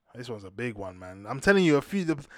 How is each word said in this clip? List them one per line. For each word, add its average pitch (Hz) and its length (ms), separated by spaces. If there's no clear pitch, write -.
This 120 140
one's 104 160
a 92 60
big 113 240
one, 92 240
man. 92 280
I'm 131 140
telling 196 240
you, 151 140
a - 40
few, 196 220
the, 156 180